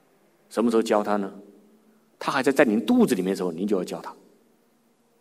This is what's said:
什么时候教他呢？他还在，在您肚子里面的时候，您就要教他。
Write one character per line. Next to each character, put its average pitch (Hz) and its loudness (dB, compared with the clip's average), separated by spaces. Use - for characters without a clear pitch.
什 110 -2
么 120 2
时 113 2
候 113 4
教 110 0
他 104 -2
呢？ 95 -6
他 - -6
还 139 -2
在， 139 2
在 143 4
您 113 2
肚 247 4
子 139 0
里 95 0
面 92 0
的 95 -2
时 92 -4
候， 90 -4
您 82 -6
就 104 0
要 90 -2
教 85 -10
他。 - -14